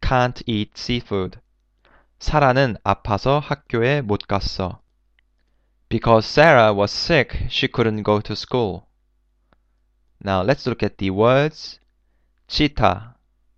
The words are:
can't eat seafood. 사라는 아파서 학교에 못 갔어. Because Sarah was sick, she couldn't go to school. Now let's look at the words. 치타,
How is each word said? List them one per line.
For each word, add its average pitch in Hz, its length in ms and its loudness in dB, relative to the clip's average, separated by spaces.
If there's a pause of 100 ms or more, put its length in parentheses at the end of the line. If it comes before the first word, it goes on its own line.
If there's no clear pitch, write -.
can't 123 460 0
eat 107 300 -4
seafood. 101 640 -6 (800)
사라는 135 640 2
아파서 107 560 0
학교에 143 640 -2
못 101 260 -4
갔어. 95 560 -4 (1080)
Because 110 400 2
Sarah 127 480 6
was 101 160 0
sick, - 560 -2
she - 240 -2
couldn't 110 320 -2
go 104 160 2
to - 120 -8
school. 104 500 -4 (1400)
Now 95 220 -2
let's 131 220 -2
look 117 180 -2
at 101 120 -4
the 98 140 -4
words. 127 680 0 (680)
치타, 110 680 -2 (420)